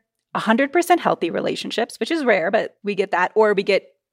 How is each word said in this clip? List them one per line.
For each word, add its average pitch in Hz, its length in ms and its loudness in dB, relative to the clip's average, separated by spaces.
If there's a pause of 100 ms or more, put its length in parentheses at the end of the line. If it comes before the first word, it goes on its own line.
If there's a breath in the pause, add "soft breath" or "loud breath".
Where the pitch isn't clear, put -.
(360)
a 180 40 -6
hundred 254 320 0
percent 349 300 2
healthy 165 300 -2
relationships, - 680 -4
which 226 120 -4
is 320 120 -4
rare, 196 280 2
but - 320 -2
we 202 100 -4
get 190 160 -2
that, 180 240 0
or 214 220 4
we 196 80 0
get 196 280 0 (220)